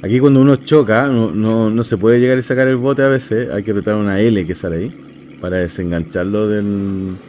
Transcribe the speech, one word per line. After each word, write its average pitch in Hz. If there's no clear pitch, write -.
Aquí 113
cuando 139
uno 139
choca, 131
no, 113
no, 110
no 113
se 113
puede 113
llegar 127
y 127
sacar 131
el 131
bote 135
a 135
veces. 123
Hay 98
que 107
apretar 104
una 101
L 107
que 87
sale 82
ahí -
para 92
desengancharlo 90
del 98